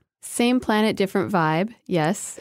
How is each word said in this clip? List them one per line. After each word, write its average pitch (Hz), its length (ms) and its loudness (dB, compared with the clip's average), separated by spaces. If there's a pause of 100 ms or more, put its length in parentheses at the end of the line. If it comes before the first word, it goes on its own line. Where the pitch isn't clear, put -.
(220)
Same 247 360 2
planet, 214 380 0
different 185 340 -2
vibe. 170 420 0 (140)
Yes, 170 540 -2